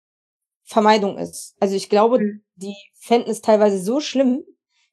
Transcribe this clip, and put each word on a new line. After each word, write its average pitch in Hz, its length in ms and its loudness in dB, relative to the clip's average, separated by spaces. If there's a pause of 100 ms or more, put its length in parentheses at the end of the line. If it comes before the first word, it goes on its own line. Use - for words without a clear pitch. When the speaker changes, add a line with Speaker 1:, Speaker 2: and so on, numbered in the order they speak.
(640)
Speaker 1:
Vermeidung 214 540 2
ist. - 420 -12
Also 196 160 0
ich 190 140 -8
glaube, 226 300 2
Speaker 2:
Mhm. 208 220 -6 (140)
Speaker 1:
die 202 200 -14 (180)
fänden - 360 -2
es 214 120 -6
teilweise 208 380 4
so 226 200 -2
schlimm, 269 440 -2 (480)